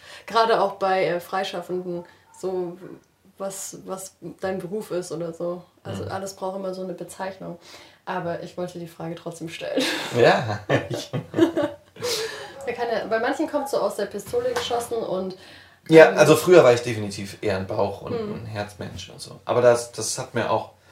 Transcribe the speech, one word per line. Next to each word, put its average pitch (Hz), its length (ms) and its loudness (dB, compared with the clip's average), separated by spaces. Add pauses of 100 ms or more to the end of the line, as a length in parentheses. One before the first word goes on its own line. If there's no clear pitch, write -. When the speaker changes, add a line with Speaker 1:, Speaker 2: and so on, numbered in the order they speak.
(280)
Speaker 1:
Gerade 226 340 4
auch 196 140 0
bei, 190 300 2
äh, 175 140 0
Freischaffenden, 180 880 -6 (340)
so 180 380 -4 (600)
was, 196 480 -10
was 185 300 -10 (240)
dein 190 200 -4
Beruf 180 320 -8
ist 175 200 -4
oder 165 220 -6
so. 175 280 -6 (220)
Also 190 220 -8
Speaker 2:
Mhm. - 60 -8
Speaker 1:
alles 196 240 -8
braucht 190 200 -6
immer 190 180 -6
so 190 100 -8
eine 180 100 -6
Bezeichnung. 180 680 -12 (460)
Aber 175 380 -4
ich 175 140 -14
wollte 180 220 -8
die 170 80 -10
Frage 165 280 -10
trotzdem 165 340 -10
stellen. - 340 -2 (160)
<laughs> - 180 -6
Speaker 2:
Ja, 127 420 4 (160)
<laughs> - 140 -2
ich - 220 -8 (1500)
Speaker 1:
Der 233 80 -4
kann 240 180 -4
ja, 214 160 -2
bei 220 120 0
manchen 294 300 0
kommt 269 200 -4
so 214 80 0
aus 196 180 0
der 208 100 -4
Pistole 240 480 -4
geschossen 240 440 -4
und, 190 380 -4 (540)
Speaker 2:
Ja, 160 220 12
Speaker 1:
ähm, 143 60 0
Speaker 2:
also 147 180 8
früher 170 280 8
war 123 100 10
ich 117 80 2
definitiv 104 600 -6
eher 98 160 0
ein 95 100 -6
Bauch- 101 340 -2
und - 120 -6
Speaker 1:
Mhm. 214 200 -6 (100)
Speaker 2:
ein - 20 -14
Herzmensch 104 640 -10
und - 120 -18
so. - 240 -16
Aber 120 160 2
das, 120 300 6
das - 260 -6
hat 123 160 -8
mir 113 160 0
auch, - 220 -2 (200)